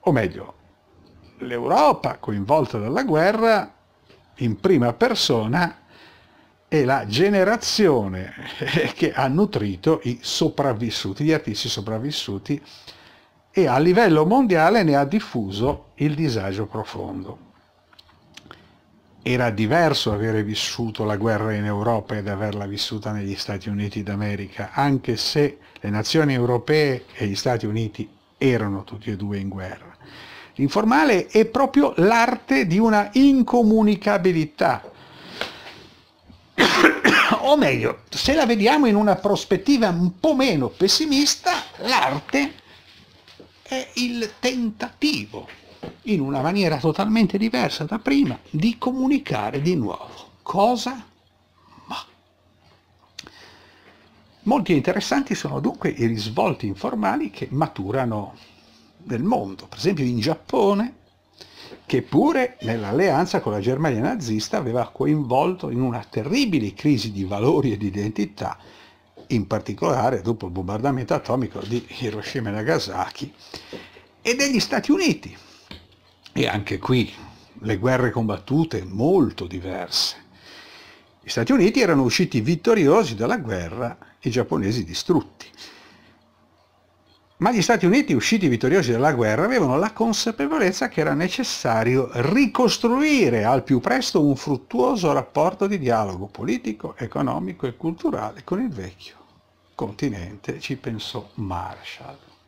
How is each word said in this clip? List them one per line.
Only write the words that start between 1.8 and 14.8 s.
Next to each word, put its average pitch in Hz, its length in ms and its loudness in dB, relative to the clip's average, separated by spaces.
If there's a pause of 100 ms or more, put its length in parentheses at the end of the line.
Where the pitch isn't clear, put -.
coinvolta 113 600 0
dalla 139 260 -2
guerra 214 680 2 (640)
in 113 220 -2
prima 120 340 4
persona 165 920 0 (840)
è 151 180 2
la 127 220 2
generazione 160 1300 2 (320)
<laughs> 156 280 -2
che - 180 0
ha 135 160 0
nutrito 147 760 0
i 120 180 -4
sopravvissuti, 120 1040 -2
gli 156 80 2
artisti 120 360 -4
sopravvissuti, 110 920 -6 (880)
e 185 160 4
a 127 120 4
livello 170 480 6
mondiale 202 560 4